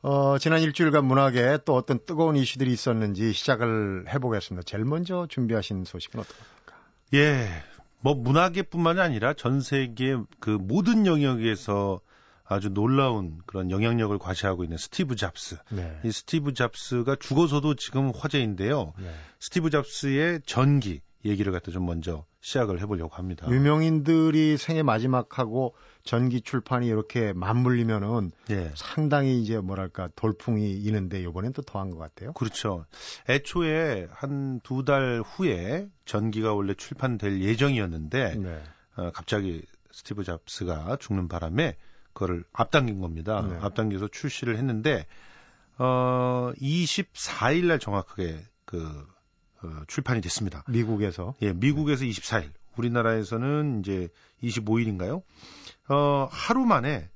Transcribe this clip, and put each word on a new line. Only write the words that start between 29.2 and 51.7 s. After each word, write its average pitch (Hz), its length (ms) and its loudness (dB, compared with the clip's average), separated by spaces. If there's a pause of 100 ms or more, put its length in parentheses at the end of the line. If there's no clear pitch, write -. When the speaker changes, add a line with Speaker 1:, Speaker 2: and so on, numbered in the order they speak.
Speaker 1:
이제, 110 180 -2
뭐랄까, 95 560 -6
돌풍이 107 560 -2 (100)
있는데, 98 440 -2
요번엔 90 300 -6
또 143 80 -8
더한 98 300 -8
것 85 60 -10
같아요. 82 360 -14
Speaker 2:
그렇죠. 101 500 -4 (420)
애초에 151 840 0
한 139 500 -6
두 131 220 -4
달 131 400 2
후에 143 640 -2 (160)
전기가 110 480 0
원래 101 220 0
출판될 107 680 -2
예정이었는데, 107 920 0
Speaker 1:
네. 87 280 -6 (340)
Speaker 2:
어, 87 180 -6
갑자기 90 480 -4 (300)
스티브 101 320 -10
잡스가 87 760 -6
죽는 95 280 -4
바람에 85 500 -2 (340)
그거를 87 400 -4
앞당긴 117 480 0
겁니다. 87 420 -4
Speaker 1:
네. 92 180 -4
Speaker 2:
앞당겨서 101 480 -2
출시를 120 480 -6
했는데, 117 480 0 (760)
어, 127 840 0
이십사 151 920 0
일 175 140 4
날 160 140 4
정확하게 92 640 -4 (200)
그, 78 420 -8 (560)
어, 78 260 -10
출판이 123 320 -2
됐습니다. 90 480 -6
Speaker 1:
미국에서? 107 760 0
Speaker 2:
예, 104 100 0
미국에서 139 520 2